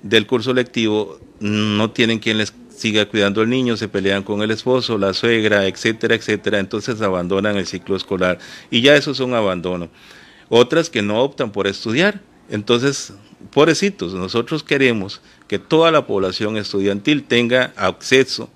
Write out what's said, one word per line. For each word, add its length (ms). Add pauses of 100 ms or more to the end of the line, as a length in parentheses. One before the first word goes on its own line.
del 240
curso 280
lectivo 640 (200)
no 500
tienen 300
quien 180
les 160 (200)
siga 300
cuidando 380
al 80
niño, 260
se 100
pelean 360
con 180
el 100
esposo, 460
la 160
suegra, 540
etcétera, 480
etcétera, 440
entonces 440
abandonan 560
el 80
ciclo 300
escolar 420 (320)
y 100
ya 160
eso 140
es 100
un 140
abandono. 560 (580)
Otras 400
que 140
no 180
optan 320
por 140
estudiar, 560 (260)
entonces, 640 (380)
pobrecitos, 640
nosotros 480
queremos 580 (260)
que 120
toda 320
la 160
población 500
estudiantil 680
tenga 520
acceso 800